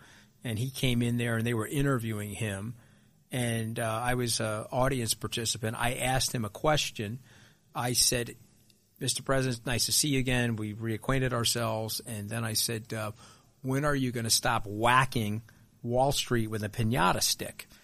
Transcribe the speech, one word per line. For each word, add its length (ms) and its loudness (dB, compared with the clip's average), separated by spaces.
And 160 -4
he 120 -4
came 320 0
in 160 0
there 180 0
and 100 0
they 80 0
were 140 -2
interviewing 680 0
him. 420 -6
And, 480 -2
uh, 240 -2
I 120 0
was 260 0
an 320 -2
audience 420 2
participant. 640 -4
I 180 0
asked 380 0
him 120 -2
a 40 -4
question. 720 0
I 160 -2
said, 440 2
"Mister 240 -4
President, 420 0
nice 200 0
to 60 -4
see 180 2
you 100 4
again." 360 2
We 180 -4
reacquainted 600 0
ourselves, 720 0
and 240 -8
then 140 -4
I 100 -4
said, 400 -2
uh, 180 -4
"When 240 -2
are 100 2
you 160 0
gonna 180 -4
stop 380 2
whacking 760 4
Wall 300 2
Street 360 0
with 160 -4
a 60 -4
piñata 520 2
stick?" 460 -2